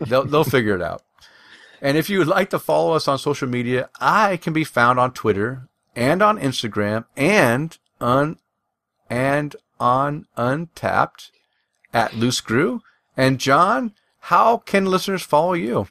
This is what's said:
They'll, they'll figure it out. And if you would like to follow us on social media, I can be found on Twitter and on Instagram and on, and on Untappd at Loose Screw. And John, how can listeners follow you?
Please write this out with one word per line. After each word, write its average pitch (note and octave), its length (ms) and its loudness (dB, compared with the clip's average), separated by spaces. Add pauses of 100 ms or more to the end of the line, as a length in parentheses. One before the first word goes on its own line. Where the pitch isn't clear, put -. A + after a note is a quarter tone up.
They'll, C3 240 0
they'll D3 200 0
figure A2+ 300 0
it F2 80 -4
out. D#2+ 200 -8 (800)
And C#3 160 0
if D#3+ 100 -2
you G3 120 0
would D3 60 2
like F#3+ 240 0
to - 80 -2
follow D#3+ 360 0
us D3+ 120 -2
on C#3 120 0
social D3 300 -4
media, B2 420 -2 (100)
I F#3 380 2
can D#3+ 160 -6
be D#3+ 100 0
found B2+ 340 2
on B2+ 140 2
Twitter A#2 560 -2 (280)
and D3+ 260 0
on G#3 180 2
Instagram A2 640 -4 (120)
and D#3 600 0 (220)
on, C#3 360 0 (720)
and C#3 460 -2 (240)
on C3+ 480 -2 (100)
Untappd B2 920 -4 (640)
at A#2 220 -2
Loose A#2 240 0
Screw. F#3 420 -2 (360)
And C3 220 2
John, G3 540 2 (300)
how A3 340 4
can G3 300 0
listeners F#3 360 -2
follow E3 300 2
you? F3 380 -2